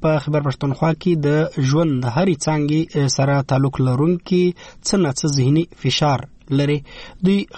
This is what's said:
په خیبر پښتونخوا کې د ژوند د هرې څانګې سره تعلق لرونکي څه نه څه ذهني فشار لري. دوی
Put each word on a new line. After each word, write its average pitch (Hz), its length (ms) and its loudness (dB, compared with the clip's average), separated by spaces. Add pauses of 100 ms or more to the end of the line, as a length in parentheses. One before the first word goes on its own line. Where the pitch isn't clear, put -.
په 156 180 2
خیبر 147 240 -2
پښتونخوا 143 420 -2 (120)
کې 175 120 2 (120)
د - 20 2 (420)
ژوند 156 240 2 (100)
د 117 120 -2
هرې 180 200 2 (100)
څانګې 151 360 0 (360)
سره 139 180 2 (160)
تعلق 131 260 0 (100)
لرونکي 170 560 0 (440)
څه - 160 0
نه 143 160 0
څه - 60 -2 (100)
ذهني 139 280 2 (180)
فشار 135 380 0 (420)
لري. 147 180 0 (460)
دوی 196 140 4 (180)